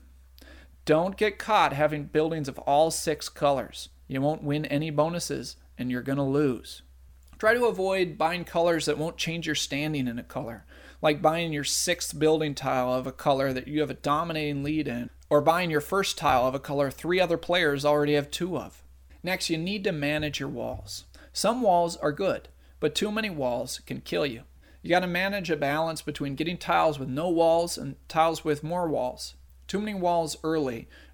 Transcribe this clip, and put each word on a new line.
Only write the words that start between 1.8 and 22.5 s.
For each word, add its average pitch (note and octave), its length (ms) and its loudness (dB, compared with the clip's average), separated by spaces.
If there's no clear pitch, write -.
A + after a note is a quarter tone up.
buildings D#3 420 0
of C3 120 -10
all D3+ 320 4
six - 360 -4
colors. - 640 -2
You C3+ 140 -2
won't D3 220 0
win D3+ 240 -2
any D3+ 240 -2
bonuses D3 680 -2
and B2+ 140 -4
you're B2 100 -2
gonna C3+ 240 -2
lose. C3+ 560 0
Try A3 180 4
to B3 100 2
avoid F#3+ 520 0
buying E3 280 0
colors E3+ 400 2
that D3 120 0
won't D#3+ 200 -4
change E3 300 -4
your D3+ 80 0
standing C#3+ 520 -2
in A#2+ 100 -6
a A#2+ 60 -8
color, A2+ 400 -10
like D3+ 200 2
buying E3 300 2
your C#3+ 140 -2
sixth - 520 -2
building D#3 380 2
tile C3 380 0
of B2+ 120 0
a C3 60 -8
color C3+ 400 0
that B2+ 160 -6
you D3 140 0
have C#3 80 -2
a C3 60 -8
dominating D3+ 680 -2
lead D3+ 240 -2
in, A#2+ 220 -6
or D3 140 6
buying E3 300 4
your D3 100 2
first - 380 0
tile C3 260 4
of C3 80 0
a C#3 60 -4
color C#3+ 320 -2
three F3+ 280 0
other E3+ 180 2
players D#3+ 460 2
already D3 300 4
have C#3+ 160 2
two F3 260 -4
of. - 280 -8
Next, F#3 260 -2
you D#3+ 80 0
need G3 280 -4
to G3+ 60 0
manage D3+ 480 -2
your C#3 100 -6
walls. A#2+ 560 -8
Some A#3+ 300 0
walls F3 340 4
are D3+ 140 0
good, D3+ 360 -2